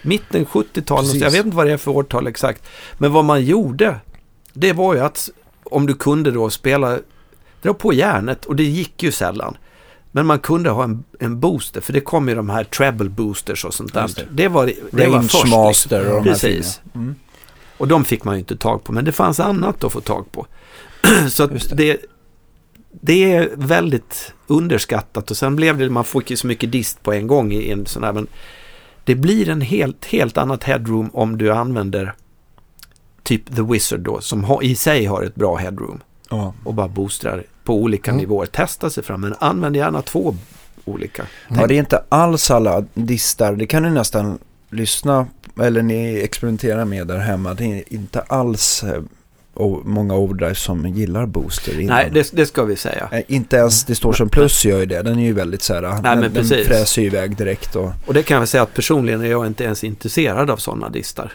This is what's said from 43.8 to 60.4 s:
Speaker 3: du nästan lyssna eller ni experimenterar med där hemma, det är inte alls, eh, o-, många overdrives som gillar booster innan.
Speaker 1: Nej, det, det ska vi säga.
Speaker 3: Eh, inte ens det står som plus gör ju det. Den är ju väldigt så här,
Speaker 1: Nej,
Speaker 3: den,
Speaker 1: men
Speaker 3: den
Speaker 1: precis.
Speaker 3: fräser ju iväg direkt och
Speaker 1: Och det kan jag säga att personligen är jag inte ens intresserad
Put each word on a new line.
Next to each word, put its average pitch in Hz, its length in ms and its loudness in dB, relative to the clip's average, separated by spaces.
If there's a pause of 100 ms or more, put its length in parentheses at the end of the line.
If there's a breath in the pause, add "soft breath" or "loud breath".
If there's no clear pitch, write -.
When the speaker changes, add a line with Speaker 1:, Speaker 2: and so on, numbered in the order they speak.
Speaker 3:
du 165 60 2
nästan 107 480 0 (320)
lyssna 127 580 0 (340)
eller 117 200 4
ni 113 380 0
experimenterar 110 640 -2
med 95 220 -4
där 90 100 -4
hemma, 95 360 -2
det 110 120 -6
är 101 280 -6
inte 107 280 -6
alls, 120 640 -2
eh, 85 180 -4 (520)
o-, 98 320 -2
många 101 300 0
overdrives 95 440 0
som 87 280 -2
gillar 101 380 -2
booster 76 540 -4
innan. 104 160 0
Speaker 1:
Nej, 131 180 2
det, 151 200 2
det 160 120 4
ska 135 180 -2
vi 104 120 0
säga. - 360 -6
Speaker 3:
Eh, 117 160 -2
inte 131 300 0
ens 117 280 4
det 120 100 -2
står 113 180 2
som 110 160 2
plus - 360 6
gör 98 140 4
ju 95 60 2
det. 90 160 -4
Den 117 180 0
är 120 60 2
ju 113 80 2
väldigt 95 300 -2
så - 100 -2
här, 85 80 -2
Speaker 1:
Nej, 90 100 -4
Speaker 3:
den, 104 120 -2
Speaker 1:
men 120 180 4
Speaker 3:
den 110 120 2
Speaker 1:
precis. 113 340 2
Speaker 3:
fräser 110 340 4
ju 104 60 4
iväg 98 300 -2
direkt 98 380 -4
och 92 160 -2 (140)
Speaker 1:
Och 131 80 -2
det 151 100 6
kan 147 160 2
jag 113 80 2
säga 127 160 4
att 110 100 -2
personligen 120 480 0
är 117 80 -4
jag 117 180 0
inte 110 160 -4
ens 107 200 -2
intresserad 113 680 -2